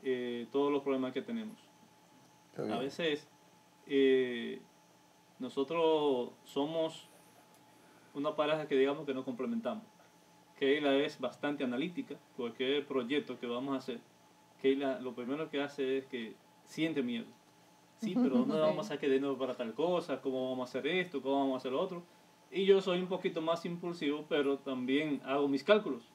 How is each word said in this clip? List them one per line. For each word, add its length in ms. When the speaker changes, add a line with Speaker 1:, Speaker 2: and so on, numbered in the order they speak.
Speaker 1:
eh, 500
todos 200
los 100
problemas 320
que 80
tenemos. 380
Speaker 2:
Qué 80
Speaker 1:
A 20
Speaker 2:
bien. 140
Speaker 1:
veces, 480
eh, 720
nosotros 960
somos 640
una 200
pareja 320
que 80
digamos 300
que 80
nos 100
complementamos. 600
Keila 380
es 240
bastante 440
analítica, 520
cualquier 520
proyecto 520
que 60
vamos 300
a 20
hacer, 220
Keila 380
lo 160
primero 340
que 120
hace 380
es 80
que 280
siente 360
miedo. 240
Sí, 120
pero 260
¿dónde 160
Speaker 3:
<laughs> 0
Sí. 40
Speaker 1:
vamos 260
a 100
sacar 140
dinero 280
para 180
tal 180
cosa? 480
¿Cómo 280
vamos 180
a 20
hacer 180
esto? 340
¿Cómo 180
vamos 140
a 60
hacer 120
lo 80
otro? 240
Y 140
yo 160
soy 180
un 80
poquito 340
más 240
impulsivo, 600
pero 300
también 680
hago 240
mis 160
cálculos. 400